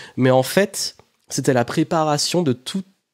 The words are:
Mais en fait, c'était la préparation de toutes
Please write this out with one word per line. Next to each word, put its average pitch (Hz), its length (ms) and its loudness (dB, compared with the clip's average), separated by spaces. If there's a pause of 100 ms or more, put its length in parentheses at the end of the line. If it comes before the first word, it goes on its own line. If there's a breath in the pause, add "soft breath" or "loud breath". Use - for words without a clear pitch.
(180 loud breath)
Mais 127 120 4
en 127 140 6
fait, - 540 -2 (320)
c'était 135 240 0
la 120 100 2
préparation 156 800 0
de 135 100 0
toutes 190 340 -6 (280)